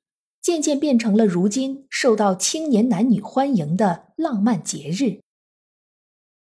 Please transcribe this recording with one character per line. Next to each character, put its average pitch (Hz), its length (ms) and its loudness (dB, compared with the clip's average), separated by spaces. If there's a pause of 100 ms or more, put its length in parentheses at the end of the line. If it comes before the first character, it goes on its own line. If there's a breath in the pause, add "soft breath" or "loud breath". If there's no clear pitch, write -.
(420)
渐 349 180 -2
渐 294 200 0
变 285 180 2
成 226 180 0
了 220 120 4
如 175 200 0
今 269 440 -6
受 240 240 2
到 208 180 2
青 311 380 -4
年 233 180 4
男 214 180 0
女 226 140 2
欢 277 340 -2
迎 160 220 -2
的 185 380 -2
浪 285 260 -2
漫 202 220 0
节 - 260 -8
日。 202 320 -2 (1200)